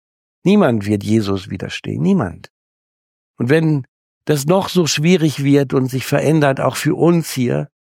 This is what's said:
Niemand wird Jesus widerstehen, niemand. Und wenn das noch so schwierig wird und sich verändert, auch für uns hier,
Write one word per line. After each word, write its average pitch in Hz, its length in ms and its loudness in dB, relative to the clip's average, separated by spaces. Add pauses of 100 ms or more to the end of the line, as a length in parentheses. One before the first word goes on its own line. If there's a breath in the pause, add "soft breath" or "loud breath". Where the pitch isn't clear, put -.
(440)
Niemand 156 420 2
wird 104 180 0
Jesus 101 460 -2
widerstehen, - 540 -8
niemand. 165 480 -2 (840)
Und - 120 -2
wenn 156 380 2 (380)
das 143 200 -2
noch 185 240 0
so 180 160 2
schwierig 151 580 0
wird 139 300 2
und 131 140 0
sich 123 180 -6
verändert, 143 560 2
auch 131 140 -2
für 156 180 -2
uns 165 380 0
hier, 139 380 -2 (300)